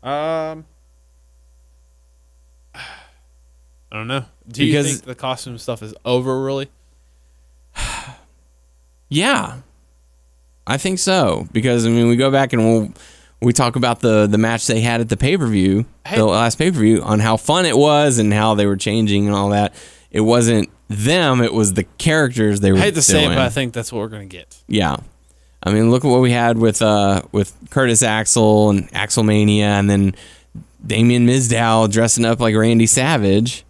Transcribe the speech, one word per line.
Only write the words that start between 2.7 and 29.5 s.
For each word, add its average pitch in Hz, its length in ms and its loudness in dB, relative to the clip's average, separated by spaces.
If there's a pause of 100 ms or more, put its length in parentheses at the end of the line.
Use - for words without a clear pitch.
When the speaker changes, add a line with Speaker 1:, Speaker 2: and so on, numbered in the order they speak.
Speaker 1:
I - 60 -18 (1080)
don't 110 160 -12
know. 127 180 -6 (220)
Do 123 180 -2
you 156 80 2
Speaker 2:
Because 143 180 0
Speaker 1:
think 127 140 -8
the 127 100 -14
costume 127 420 -10
stuff 113 260 -10
is 107 100 -16 (120)
over, 127 380 -2
really? 135 260 -6 (1040)
Speaker 2:
<sighs> - 40 -12 (1300)
Yeah. 170 480 -2 (1080)
I 127 120 -4
think 190 200 -4
so. 165 540 0
Because, 120 340 0
I 113 40 2
mean, 117 180 2
we 120 80 4
go 135 160 2
back 135 200 0
and 113 140 0
we'll, 113 260 2 (520)
we 120 100 2
talk 120 220 0
about 120 240 -2
the, 107 260 4
the 104 140 2
match 113 260 0
they 113 160 0
had 117 200 0
at 113 80 -4
the - 80 -2
pay-per-view, 117 680 0 (180)
Speaker 1:
Hey. 190 120 -8
Speaker 2:
the 214 100 2
last 110 320 0
pay-per-view, 113 460 2
on 107 160 0
how 110 180 0
fun 170 300 0
it 123 100 0
was 147 400 2
and 107 160 0
how 107 220 2
they 104 100 0
were 101 120 0
changing 104 500 -2
and 104 80 -2
all 101 140 0
that. 101 260 -2 (340)
It - 120 -4
wasn't 113 480 2 (180)
them, 127 540 0
it 117 120 -2
was 101 220 0
the 101 80 -2 (160)
characters 123 640 0
they 98 100 4
were 95 80 4
Speaker 1:
I - 20 4
hate 202 140 0
to 156 80 -2
say - 160 2
it, 151 60 2
Speaker 2:
doing. - 120 -2
Speaker 1:
but 131 80 0
I 120 40 -2
think 120 240 -6
that's 117 200 -10
what 117 60 -6
we're 107 80 -8
gonna 107 180 -16
get. 90 320 -20 (100)
Speaker 2:
Yeah. 85 280 -2 (680)
I 95 100 -2
mean, 110 200 2
look 127 120 2
at 151 40 0
what 127 140 4
we 127 100 2
had 120 260 0
with, 113 240 2
uh, 101 400 2 (100)
with 98 220 -2 (160)
Curtis 117 320 0
Axel 107 680 2
and 98 220 -2
Axelmania, 104 840 0